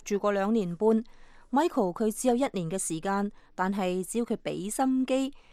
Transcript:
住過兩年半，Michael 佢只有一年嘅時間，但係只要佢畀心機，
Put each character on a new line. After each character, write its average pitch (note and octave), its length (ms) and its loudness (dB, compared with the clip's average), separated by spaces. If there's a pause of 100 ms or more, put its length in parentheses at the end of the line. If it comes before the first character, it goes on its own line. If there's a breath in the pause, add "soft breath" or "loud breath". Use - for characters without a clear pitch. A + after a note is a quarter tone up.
住 G3+ 140 0
過 G#3 140 2
兩 G3+ 200 0
年 F3+ 240 0
半， A3 260 4 (480 soft breath)
Michael B3 440 2
佢 A3 180 0
只 - 160 -2
有 A#3+ 60 6
一 A#3+ 180 2
年 E3+ 180 -4
嘅 F#3+ 80 -2
時 D#3+ 220 -4
間， G3+ 320 -2 (220 soft breath)
但 F#3 180 0
係 F#3 320 0
只 - 140 -6
要 A#3+ 80 0
佢 G#3+ 100 -2
畀 D#3+ 340 -6
心 C4 360 0
機， C4+ 280 0 (180 soft breath)